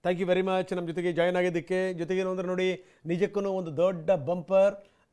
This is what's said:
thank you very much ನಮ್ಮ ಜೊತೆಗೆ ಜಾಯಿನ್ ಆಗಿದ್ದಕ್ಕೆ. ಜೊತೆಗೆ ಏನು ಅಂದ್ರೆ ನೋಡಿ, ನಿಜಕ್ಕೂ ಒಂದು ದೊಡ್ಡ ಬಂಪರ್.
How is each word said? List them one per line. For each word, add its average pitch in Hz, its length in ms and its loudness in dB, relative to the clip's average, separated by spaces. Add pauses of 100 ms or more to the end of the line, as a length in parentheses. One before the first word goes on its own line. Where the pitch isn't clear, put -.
thank 180 200 0
you 180 100 2
very 185 140 2
much 185 260 -2
ನಮ್ಮ 175 140 -4
ಜೊತೆಗೆ 170 240 -2
ಜಾಯಿನ್ 175 240 2
ಆಗಿದ್ದಕ್ಕೆ. 180 560 0
ಜೊತೆಗೆ 175 280 -4
ಏನು 185 100 -2
ಅಂದ್ರೆ 185 180 -4
ನೋಡಿ, 185 580 -2
ನಿಜಕ್ಕೂ 196 340 0
ಒಂದು 190 360 -4
ದೊಡ್ಡ 175 340 2
ಬಂಪರ್. 185 640 2 (380)